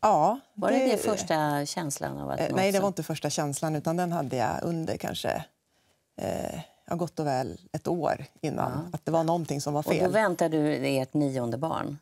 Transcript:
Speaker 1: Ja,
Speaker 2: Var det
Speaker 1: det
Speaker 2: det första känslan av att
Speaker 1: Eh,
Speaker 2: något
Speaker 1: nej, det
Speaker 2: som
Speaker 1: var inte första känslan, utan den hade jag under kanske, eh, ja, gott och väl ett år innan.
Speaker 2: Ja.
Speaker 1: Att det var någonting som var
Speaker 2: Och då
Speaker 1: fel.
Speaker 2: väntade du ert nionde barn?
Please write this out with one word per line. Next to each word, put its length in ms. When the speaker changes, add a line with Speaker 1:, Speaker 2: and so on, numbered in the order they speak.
Speaker 1:
Ja, 400
Speaker 2:
Var 160
det 80
Speaker 1:
det 120
Speaker 2:
det 60
första 680
känslan 520
av 120
att 100
Speaker 1:
Eh, 60
Speaker 2:
något 100
Speaker 1:
nej, 160
det 60
Speaker 2:
som 40
Speaker 1:
var 60
inte 140
första 280
känslan, 460
utan 200
den 160
hade 240
jag 260
under 340
kanske, 480
eh, 440
ja, 100
gott 260
och 60
väl 340
ett 160
år 360
innan. 320
Speaker 2:
Ja. 260
Speaker 1:
Att 60
det 80
var 120
någonting 360
som 140
var 120
Speaker 2:
Och 80
då 60
Speaker 1:
fel. 120
Speaker 2:
väntade 500
du 120
ert 280
nionde 440
barn? 440